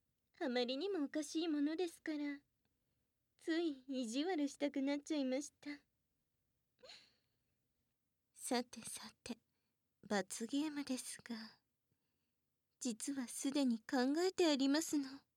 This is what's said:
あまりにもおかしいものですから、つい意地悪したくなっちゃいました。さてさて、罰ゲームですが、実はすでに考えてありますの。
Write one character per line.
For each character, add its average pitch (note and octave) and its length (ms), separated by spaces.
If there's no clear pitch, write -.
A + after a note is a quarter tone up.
あ D#4+ 80
ま B3 140
り B3 140
に F#4 140
も E4+ 140
お C4 40
か D4+ 160
し D#4+ 180
い F4 60
も D4 120
の D4+ 140
で F4 140
す - 120
か D#4+ 120
ら、 C#4+ 280
つ D#4+ 180
い C#4+ 280
意 C4 180
地 A#3+ 180
悪 E4 220
し C#4+ 100
た C#4+ 140
く C#4+ 120
な C#4+ 160
っ - 20
ち D#4+ 140
ゃ - 40
い C4+ 60
ま B3+ 160
し - 140
た。 D4 260
さ B3 260
て - 200
さ - 300
て、 - 160
罰 G3+ 420
ゲ C#4+ 220
ー - 20
ム C#4+ 140
で B3+ 140
す - 240
が、 A3 360
実 B3+ 340
は B3+ 120
す - 240
で C#4+ 140
に A#3 160
考 C4+ 380
え F#4 140
て F4+ 140
あ D4 80
り C4+ 140
ま D4 120
す D#4+ 160
の。 C#4 240